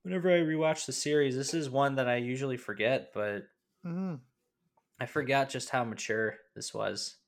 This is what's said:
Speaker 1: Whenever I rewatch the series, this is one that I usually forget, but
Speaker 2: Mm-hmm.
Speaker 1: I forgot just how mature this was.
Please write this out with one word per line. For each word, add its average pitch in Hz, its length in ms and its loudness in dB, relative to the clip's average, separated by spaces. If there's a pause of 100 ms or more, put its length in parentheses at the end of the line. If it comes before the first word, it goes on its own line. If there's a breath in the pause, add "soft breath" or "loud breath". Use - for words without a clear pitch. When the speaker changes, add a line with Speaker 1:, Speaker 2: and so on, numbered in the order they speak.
Speaker 1:
Whenever 180 280 0
I 175 100 8
rewatch 156 440 2
the 131 80 -6
series, 147 420 2
this 135 200 -2
is 147 160 -2
one 139 240 2
that 131 120 2
I 123 100 2
usually 127 420 -2
forget, 107 560 0
but 104 300 -2 (400)
Speaker 2:
Mm-hmm. 175 320 -6 (840)
Speaker 1:
I 123 60 -6
forgot 135 420 0
just - 220 -8
how 123 140 0
mature 110 520 -2 (180)
this - 180 -10
was. 101 440 -6 (120)